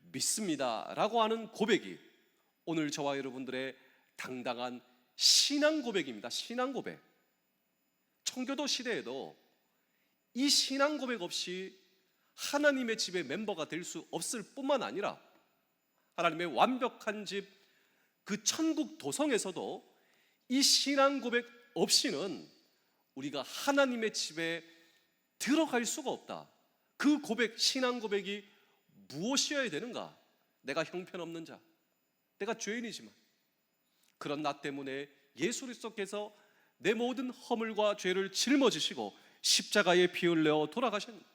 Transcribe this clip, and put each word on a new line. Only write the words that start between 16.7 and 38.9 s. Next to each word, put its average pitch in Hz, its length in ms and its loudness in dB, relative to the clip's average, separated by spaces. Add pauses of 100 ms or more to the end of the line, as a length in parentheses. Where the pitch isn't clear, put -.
집, 190 240 -6 (760)
그 208 180 -4
천국 311 560 0
도성에서도 185 1000 -2 (520)
이 269 140 4
신앙 277 580 4
고백 233 260 0 (280)
없이는 165 760 0 (680)
우리가 135 280 -6
하나님의 247 720 2
집에 165 520 -4 (720)
들어갈 262 480 2
수가 269 240 -4
없다. 92 380 -8 (480)
그 294 240 4
고백, 226 400 -2
신앙 247 400 0
고백이 202 440 -4 (640)
무엇이어야 254 640 -2
되는가? 147 460 -8 (460)
내가 143 220 -2
형편없는 165 600 -10
자, 127 160 -18 (800)
내가 214 160 -2
죄인이지만 214 580 -8 (1080)
그런 147 240 -4
나 143 180 -2
때문에 139 480 -6 (280)
예수 233 300 -2
그리스도께서 208 680 -8 (440)
내 202 160 2
모든 247 360 -2
허물과 214 680 0
죄를 190 360 0
짊어지시고 185 840 2 (260)